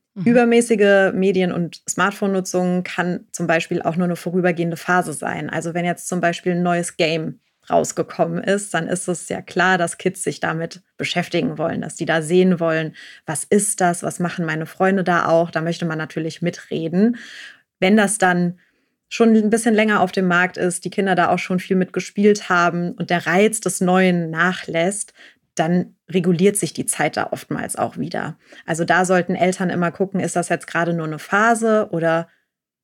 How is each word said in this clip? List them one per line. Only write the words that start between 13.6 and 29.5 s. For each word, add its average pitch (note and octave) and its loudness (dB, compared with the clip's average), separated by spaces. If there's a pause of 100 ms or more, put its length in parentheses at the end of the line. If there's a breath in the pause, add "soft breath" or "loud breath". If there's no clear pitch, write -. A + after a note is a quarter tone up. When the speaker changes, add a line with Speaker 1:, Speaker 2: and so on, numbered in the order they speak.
Speaker 2:
das, F3 0
was - -6
machen F3 -4
meine D#3 -4
Freunde F#3+ 0
da F3 2
auch, E3 2
da D#3+ -2
möchte E3+ -4
man D#3+ -4
natürlich D#3+ -6
mitreden. E3+ 0 (640 loud breath)
Wenn G3 4
das G3 2
dann F3 2 (520 soft breath)
schon A3+ 4
ein G#3+ 4
bisschen A3+ 2
länger G#3 4
auf F#3 2
dem F#3 0
Markt F3+ 2
ist, F3 -2
die F#3 -4
Kinder G3 0
da F3 2
auch F3+ 2
schon F#3 -2
viel F#3+ -2
mitgespielt G3+ 2
haben F3 2
und - -6
der F3 0
Reiz G3 4
des - -4
Neuen F3+ 4
nachlässt, E3+ -2 (420 loud breath)
dann F3 0 (140)
reguliert F#3 2
sich - -4
die - -6
Zeit - -2
da - -2
oftmals - -6
auch A2+ -4
wieder. D3 -6 (280 loud breath)
Also E3 -2
da F3 2
sollten F3+ 2
Eltern F3+ 0